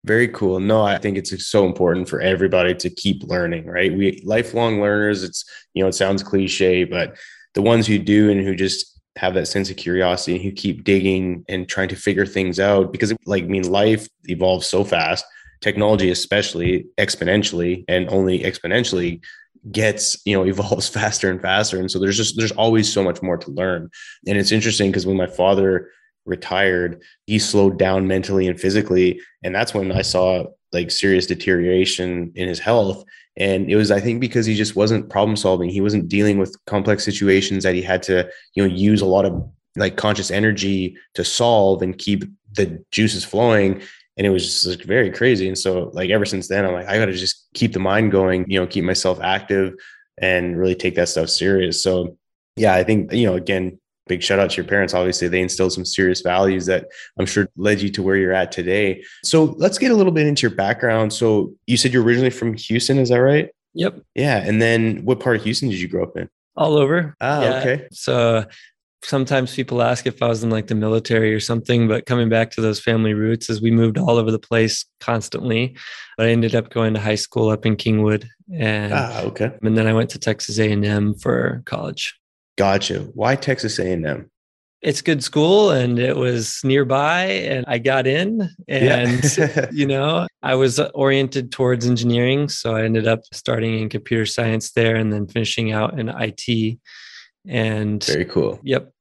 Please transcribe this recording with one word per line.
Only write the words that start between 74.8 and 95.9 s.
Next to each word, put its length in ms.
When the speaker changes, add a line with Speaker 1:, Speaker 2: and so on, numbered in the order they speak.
Speaker 2:
constantly, 760
but 80
I 60
ended 240
up 160
going 240
to 40
high 160
school 340
up 160
in 100
Kingwood, 500
and, 420
Speaker 1:
Ah, 320
okay. 260
Speaker 2:
and 160
then 80
I 80
went 180
to 80
Texas 400
A 120
and 120
M 300
for 520
college. 500
Speaker 1:
Gotcha. 440
Why 220
Texas 420
A 140
and 120
M? 280
Speaker 2:
It's 200
good 220
school, 460
and 300
it 180
was 460
nearby, 640
and 420
I 100
got 300
in, 420
Speaker 1:
Yeah. 300
Speaker 2:
and, 720
Speaker 1:
<laughs> 20
Speaker 2:
you 140
know, 400
I 140
was 240
oriented 560
towards 340
engineering. 640
So 260
I 80
ended 240
up 140
starting 480
in 100
computer 360
science 460
there 240
and 180
then 140
finishing 440
out 280